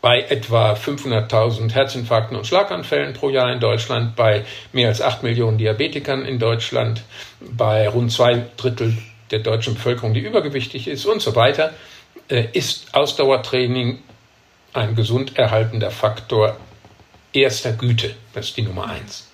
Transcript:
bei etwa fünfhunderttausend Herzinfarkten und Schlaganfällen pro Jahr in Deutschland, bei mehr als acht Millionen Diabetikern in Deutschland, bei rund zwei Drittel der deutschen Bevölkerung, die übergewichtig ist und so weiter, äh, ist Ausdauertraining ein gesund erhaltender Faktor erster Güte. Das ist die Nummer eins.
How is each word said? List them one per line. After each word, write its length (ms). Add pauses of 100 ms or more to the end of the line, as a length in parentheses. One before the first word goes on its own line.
bei 220
etwa 520
fünfhunderttausend 1000
Herzinfarkten 640
und 100
Schlaganfällen 680
pro 180
Jahr 220
in 80
Deutschland, 560
bei 280 (280)
mehr 160
als 120
acht 220
Millionen 360
Diabetikern 640
in 160
Deutschland, 640 (380)
bei 480
rund 220
zwei 360 (100)
Drittel 400 (340)
der 100
deutschen 340
Bevölkerung, 400
die 60
übergewichtig 680
ist 180
und 160
so 140
weiter, 360 (560)
äh, 240
ist 420
Ausdauertraining 1040 (720)
ein 240
gesund 420
erhaltender 540
Faktor 640 (760)
erster 400
Güte. 420 (200)
Das 120
ist 100
die 60
Nummer 260
eins. 460